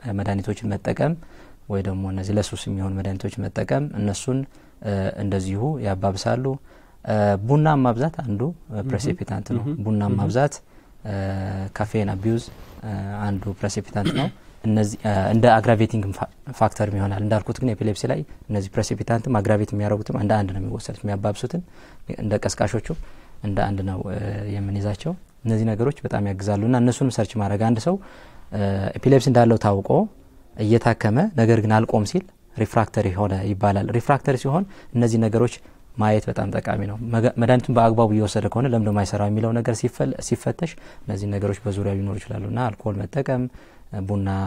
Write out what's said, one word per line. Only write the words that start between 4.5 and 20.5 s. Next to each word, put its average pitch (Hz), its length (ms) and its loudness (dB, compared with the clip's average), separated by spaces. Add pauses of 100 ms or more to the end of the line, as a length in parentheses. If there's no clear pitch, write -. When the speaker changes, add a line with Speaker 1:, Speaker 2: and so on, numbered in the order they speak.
Speaker 1:
አ፣ 107 120 -4 (260)
እንደዚሁ 98 420 -2 (200)
ያባብሳሉ። 101 640 -2 (600)
አ፣ 113 100 -2 (260)
ቡና 147 280 4 (100)
ማብዛት 127 400 0
አንዱ፣ 104 280 -4
አ፣ 170 80 -4 (160)
Speaker 2:
ምሁም። 107 160 -6
Speaker 1:
ፕሬሲፒታንት 120 600 -4
ነው። 120 140 -2
Speaker 2:
ምሁም። 143 180 -4
Speaker 1:
ቡና 104 220 0
Speaker 2:
ምሁም። 101 140 2
Speaker 1:
ማብዛት፣ 113 380 2 (480)
አ፣ 104 120 -6 (580)
ካፌን 107 380 -2
አቢዩዝ፣ 110 340 0 (360)
አ፣ 107 120 -8 (280)
አንዱ 101 240 -2 (100)
ፕሬሲፒታንት 101 580 -2
ነው። 143 160 0 (360)
እነዚህ፣ 107 360 2
አ፣ 107 120 0 (160)
እንደ 113 220 4
አግራቬቲንግ 110 600 4
ፋ-፣ - 140 -6 (260)
ፋክተር 110 380 0
ይሆናል። 101 300 -2
እንዳልኩት 107 380 0
ግን 131 100 0
ኤፒሌፕሲ 107 380 -2
ላይ 139 140 0 (220)
እነዚህ 98 280 -4
ፕሬሲፒታንትም 113 640 0
አግራቬት 104 340 2
የሚያደርጉትም 104 480 -2
እንደ 104 160 2
አንድ 101 160 0